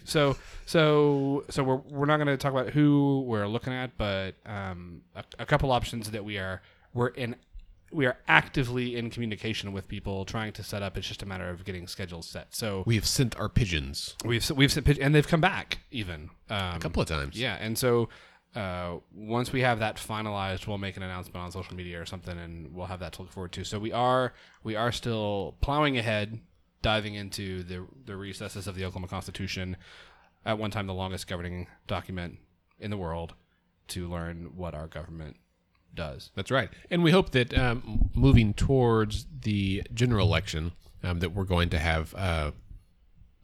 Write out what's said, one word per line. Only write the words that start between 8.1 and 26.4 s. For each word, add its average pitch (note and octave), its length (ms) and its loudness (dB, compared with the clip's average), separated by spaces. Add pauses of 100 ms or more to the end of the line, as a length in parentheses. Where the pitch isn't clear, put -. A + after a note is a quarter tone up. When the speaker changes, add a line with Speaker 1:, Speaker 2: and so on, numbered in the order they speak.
Speaker 1:
actively B2 680 4
in A#2 140 -4
communication G#2+ 640 -4
with G2 140 -6
people G2 360 -6
trying G#2+ 300 -6
to - 80 -12
set G2 220 -6
up. F#2+ 120 -4
It's G2 120 -6
just - 160 -8
a - 20 -8
matter F#2 240 -6
of F2+ 160 -10
getting F#2 220 -8
schedules E2+ 420 -10
set. - 240 -12
So G2 320 -2
Speaker 2:
We A#2 80 4
have G#2 140 2
sent B2 320 2
our G#2 100 -2
pigeons. D#2 720 0
Speaker 1:
we've A#2 200 0
s-, - 80 -2
we've C#3 200 6
sent C3 140 2
pig-, D3 160 6
and D3+ 140 6
they've D3 120 6
come E3 140 4
back E3 380 0 (100)
even, F2 400 -8 (220)
um, F#2 240 -2
Speaker 2:
A - 40 -4
couple E3+ 220 -2
of - 60 0
times. D2 280 -2
Speaker 1:
Yeah, A2+ 240 -4
and A2 160 -4
so, A#2+ 340 4 (460)
uh, F2+ 420 -4 (140)
once A2+ 400 -2
we C3 100 2
have A#2+ 180 4
that G#2+ 160 -2
finalized, G2+ 720 -4
we'll G2+ 100 -2
make G2 200 -6
an G2 40 -10
announcement F#2 360 -8
on F2+ 140 -8
social F#2 240 -10
media F2+ 240 -10
or E2 60 -8
something, F2+ 320 -10
and E2+ 340 -12
we'll F2+ 140 -8
have F2+ 140 -8
that E2+ 140 -10
to F#2+ 100 -14
look F#2 80 -18
forward F2+ 220 -10
to. F#2+ 100 -8
So G#2 160 -6
we A2 120 -6
are, B2+ 440 2 (260)
we A2 140 -6
are A#2 160 0
still G#2 720 -4
plowing C#3+ 360 2
ahead, A2 420 -2 (440)